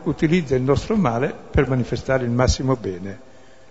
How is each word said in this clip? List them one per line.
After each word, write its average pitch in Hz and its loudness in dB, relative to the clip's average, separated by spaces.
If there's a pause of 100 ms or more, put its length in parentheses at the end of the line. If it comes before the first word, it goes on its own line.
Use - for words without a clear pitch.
utilizza 156 0
il 127 0
nostro 139 2
male 135 0 (180)
per 139 2
manifestare 127 0
il 117 -2
massimo 127 2
bene. 98 -8 (520)